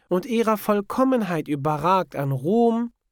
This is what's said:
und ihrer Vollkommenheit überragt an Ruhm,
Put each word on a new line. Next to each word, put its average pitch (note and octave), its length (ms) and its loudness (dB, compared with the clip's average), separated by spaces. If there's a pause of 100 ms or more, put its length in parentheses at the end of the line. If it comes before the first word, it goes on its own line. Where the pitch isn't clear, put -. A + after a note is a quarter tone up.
und F#3 180 -2
ihrer A3 300 0
Vollkommenheit G#3 920 0
überragt D3+ 680 0
an C#3 160 -2
Ruhm, A3+ 600 0 (200)